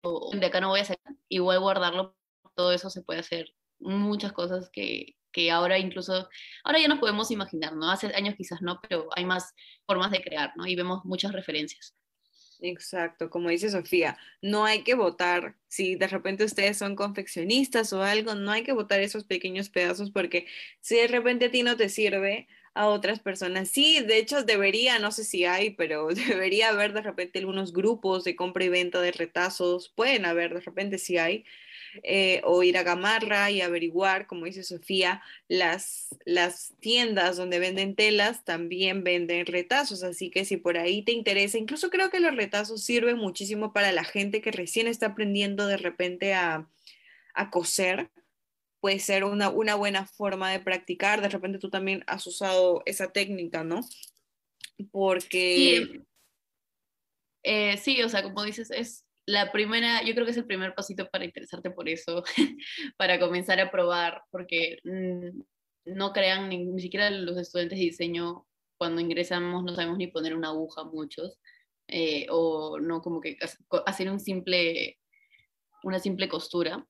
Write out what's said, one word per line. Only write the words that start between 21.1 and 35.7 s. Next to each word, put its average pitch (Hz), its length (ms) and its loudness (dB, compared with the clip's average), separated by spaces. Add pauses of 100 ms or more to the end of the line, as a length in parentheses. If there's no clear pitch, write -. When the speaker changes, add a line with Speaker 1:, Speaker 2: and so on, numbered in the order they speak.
Speaker 2:
a 240 40 2
ti 247 120 4
no 240 140 2
te 208 140 2
sirve, 196 580 0 (280)
a 208 120 4
otras 208 320 2
personas 190 500 -4
sí, 302 300 6
de 220 180 4
hecho 262 240 0
debería, 220 560 4
no 208 120 0
sé 214 140 -6
si 175 220 0
hay, 190 240 2
pero 156 380 -2
<laughs> 170 60 0
debería 208 540 2
haber 208 240 2
de 214 80 -2
repente 185 380 -6
algunos 190 340 -4
grupos 190 500 2
de 175 140 -2
compra 185 280 -2
y 185 40 4
venta 180 320 2
de 175 120 2
retazos, 180 840 -2
pueden 233 300 2
haber, 170 260 0
de 175 80 -6
repente 196 380 -6
sí 180 180 -2
hay, 175 280 0 (580)
eh, 190 420 2
o 180 180 6
ir 180 140 6
a 185 60 2
Gamarra 202 680 2
y 196 120 0
averiguar, 175 640 0
como 170 180 -10
dice 190 180 -10
Sofía, 185 600 -2 (260)
las, 180 600 0 (180)